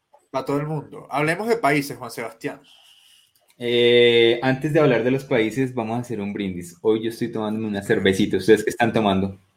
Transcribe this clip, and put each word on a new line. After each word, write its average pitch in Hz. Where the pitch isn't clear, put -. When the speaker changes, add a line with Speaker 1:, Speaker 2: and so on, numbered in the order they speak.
Speaker 1:
Pa' 131
todo 139
el 151
mundo. 143
Hablemos 160
de 233
países, 143
Juan 117
Sebastián. -
Speaker 2:
Eh, 120
antes 131
de 156
hablar 123
de 127
los 135
países, 123
vamos 113
a 123
hacer 113
un 101
brindis. 92
Hoy 110
yo 113
estoy 117
tomándome 110
una 98
cervecita. 98
¿Ustedes 107
qué -
están 117
tomando? 98